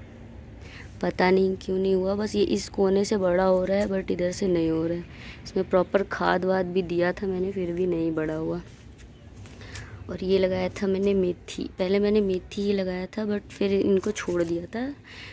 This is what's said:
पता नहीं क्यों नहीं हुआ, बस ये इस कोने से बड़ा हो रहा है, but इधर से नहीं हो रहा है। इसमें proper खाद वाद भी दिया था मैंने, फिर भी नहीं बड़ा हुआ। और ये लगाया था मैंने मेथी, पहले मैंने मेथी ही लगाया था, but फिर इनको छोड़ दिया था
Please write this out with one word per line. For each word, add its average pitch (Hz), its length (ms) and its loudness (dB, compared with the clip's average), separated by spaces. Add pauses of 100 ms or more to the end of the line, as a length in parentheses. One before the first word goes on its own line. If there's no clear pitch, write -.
(1000)
पता 185 300 2
नहीं 190 320 4
क्यों 190 160 -2
नहीं 190 160 2
हुआ, 190 200 2
बस 208 200 -2
ये 208 100 4
इस 196 240 0
कोने 196 360 4
से 214 120 0
बड़ा 185 280 4
हो 185 200 4
रहा 196 140 2
है, 208 100 2
but 190 220 -2
इधर 175 220 0
से 190 140 -2
नहीं 170 240 2
हो 160 160 0
रहा 170 100 -2
है। 175 80 -6 (400)
इसमें 190 260 -2
proper 185 320 2
खाद 180 420 0
वाद 185 220 2
भी 180 160 0
दिया 175 300 2
था 180 140 -6
मैंने, 185 260 -2
फिर 180 200 -2
भी 180 140 0
नहीं 165 260 0
बड़ा 156 220 -2
हुआ। 165 260 -4 (1500)
और 180 140 -8
ये 190 140 4
लगाया 185 340 2
था - 140 -4
मैंने 196 280 4
मेथी, - 540 -2 (100)
पहले 190 200 2
मैंने 208 220 4
मेथी 190 420 -2
ही 202 100 0
लगाया 185 340 -2
था, 214 200 -6
but 208 240 -4
फिर 196 220 0
इनको 196 380 2
छोड़ 175 320 0
दिया 170 240 -2
था 240 200 -6 (460)